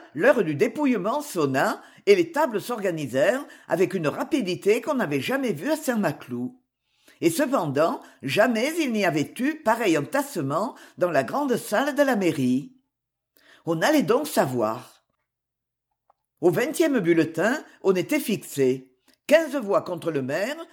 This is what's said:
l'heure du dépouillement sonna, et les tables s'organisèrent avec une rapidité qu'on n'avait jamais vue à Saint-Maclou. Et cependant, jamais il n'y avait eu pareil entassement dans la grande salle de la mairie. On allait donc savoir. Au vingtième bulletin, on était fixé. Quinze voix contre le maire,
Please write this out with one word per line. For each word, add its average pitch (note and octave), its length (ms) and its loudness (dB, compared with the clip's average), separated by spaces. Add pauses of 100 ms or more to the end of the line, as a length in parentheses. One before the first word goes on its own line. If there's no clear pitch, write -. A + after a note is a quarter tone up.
(160)
l'heure A3+ 280 4
du D#3 120 -2
dépouillement B3 640 0
sonna, D#3+ 600 0 (240)
et G3+ 100 8
les E3+ 160 0
tables C4+ 280 0
s'organisèrent F3+ 840 -2 (220)
avec F3+ 260 0
une F3 140 -2
rapidité G#3 720 0
qu'on D4+ 140 -4
n'avait F3 260 -2
jamais B3+ 320 -2
vue D#3+ 160 -4
à D#4 80 0
Saint-Maclou. D3 800 -4 (640)
Et D#3 80 4
cependant, F3 720 0 (220)
jamais A3 580 0
il C4+ 100 -2
n'y G#3 140 0
avait D#3 340 0
eu D4+ 220 -2
pareil G#3+ 360 2
entassement E3 800 -4 (220)
dans F3 140 0
la C#3 120 2
grande B3+ 320 -2
salle B3+ 400 -2
de C#4 60 2
la C4+ 140 4
mairie. C#3+ 580 0 (920)
On E3 160 -2
allait C#4 220 4
donc A#3+ 240 0
savoir. B2+ 800 -2 (1400)
Au E3 80 4
vingtième C4+ 500 2
bulletin, E3+ 640 0 (180)
on F#3+ 140 4
était A#3 240 0
fixé. C#3 720 -2 (360)
Quinze D4+ 300 4
voix G#3 280 0
contre E3 280 -6
le C#3+ 100 -2
maire, F#3 360 -4 (160)